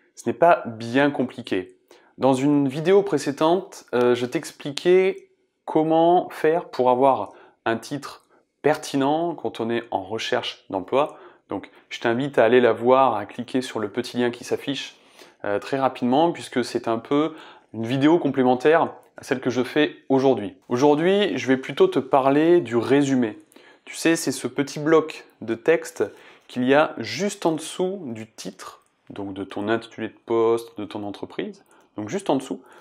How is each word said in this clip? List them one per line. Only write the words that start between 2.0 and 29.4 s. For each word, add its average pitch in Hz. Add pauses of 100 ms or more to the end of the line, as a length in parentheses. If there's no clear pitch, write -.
Dans 131
une 139
vidéo 165
précédente, 160
euh, 123
je 120
t'expliquais 180 (340)
comment 165
faire 165
pour 123
avoir 123 (320)
un 113
titre - (340)
pertinent 151
quand -
on 113
est 117
en 95
recherche 110
d'emploi. 117 (300)
Donc, - (160)
je -
t'invite 123
à 120
aller 120
la 117
voir, 123
à 101
cliquer 127
sur 117
le 104
petit 117
lien 123
qui 120
s'affiche, - (500)
euh, 101
très -
rapidement, 135
puisque 127
c'est -
un 117
peu 151 (380)
une 110
vidéo 139
complémentaire 135 (220)
à -
celle 127
que 131
je 123
fais 147 (120)
aujourd'hui. 127 (120)
Aujourd'hui, 151
je 120
vais 131
plutôt 143
te 185
parler 143
du 117
résumé. 123 (440)
Tu -
sais, 165
c'est 165
ce 131
petit 139
bloc 156 (140)
de 110
texte 160 (420)
qu'il -
y 131
a 151
juste 127
en 170
dessous 185
du 113
titre, - (260)
donc 98
de 98